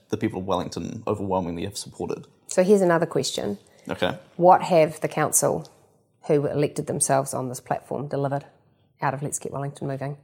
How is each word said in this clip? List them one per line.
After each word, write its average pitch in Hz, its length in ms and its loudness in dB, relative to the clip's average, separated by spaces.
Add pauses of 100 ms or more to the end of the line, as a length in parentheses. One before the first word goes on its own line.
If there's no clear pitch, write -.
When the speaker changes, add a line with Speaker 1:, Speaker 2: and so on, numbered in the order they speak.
Speaker 1:
the - 80 -2
people 104 220 -4
of 92 60 -6
Wellington - 600 -4
overwhelmingly 95 560 -2
have 101 140 -10
supported? - 500 -8 (200)
Speaker 2:
So 185 160 2
here's 196 180 6
another 170 240 4
question. 165 520 -2 (320)
Speaker 1:
Okay. - 280 -2 (180)
Speaker 2:
What 180 280 8
have 160 360 4
the 156 80 -2
council 147 580 0 (600)
who 143 180 4
elected 147 420 -2
themselves 139 460 0
on 131 160 -4
this 127 120 -10
platform - 460 -6
delivered 139 380 -4 (560)
out 139 120 0
of 143 100 -8
Let's - 160 -6
Get - 140 -8
Wellington 143 340 -6
Moving? 135 360 -6